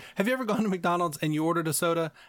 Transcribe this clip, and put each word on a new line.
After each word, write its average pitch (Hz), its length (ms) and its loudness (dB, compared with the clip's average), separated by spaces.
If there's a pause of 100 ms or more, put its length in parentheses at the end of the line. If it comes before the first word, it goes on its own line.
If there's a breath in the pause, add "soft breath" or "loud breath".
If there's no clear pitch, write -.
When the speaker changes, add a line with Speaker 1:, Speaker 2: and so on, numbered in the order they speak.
Speaker 1:
yeah. - 140 -18
Speaker 2:
Have 196 120 0
you 254 60 2
ever 262 120 -2
gone 208 180 0
to 214 60 2
McDonald's 175 520 0
and 156 120 0
you 151 120 0
ordered 165 220 0
a 156 60 0
soda 165 380 0 (180 loud breath)